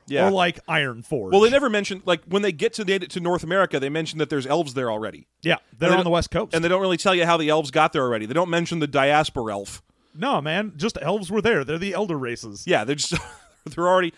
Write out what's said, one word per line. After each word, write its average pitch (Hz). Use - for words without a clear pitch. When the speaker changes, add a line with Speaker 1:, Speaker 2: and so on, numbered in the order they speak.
Speaker 1:
Yeah. 143
Speaker 2:
or, 196
like, 180
Iron 139
Forge. 123
Speaker 1:
Well, 196
they 226
never 277
mention, 202
like, 175
when 190
they 202
get 180
to 220
the, 190
to 180
North 175
America, 170
they 135
mention 156
that 151
there's 135
elves 147
there 123
already. 107
Speaker 2:
Yeah, 160
they're 156
Speaker 1:
And 180
they 185
Speaker 2:
on -
the 180
Speaker 1:
don't, 170
Speaker 2:
West 170
Coast. 175
Speaker 1:
and 165
they 170
don't 185
really 185
tell 190
you 170
how 170
the 151
elves 151
got 156
there 143
already. 113
They 113
don't 175
mention 170
the 147
diaspora 139
elf. 101
Speaker 2:
No, 202
man, 180
just 175
elves 180
were 214
there. 190
They're 151
the 190
elder 175
races. 117
Speaker 1:
Yeah, 151
they're 139
just, 147
<laughs> -
they're 170
already, 180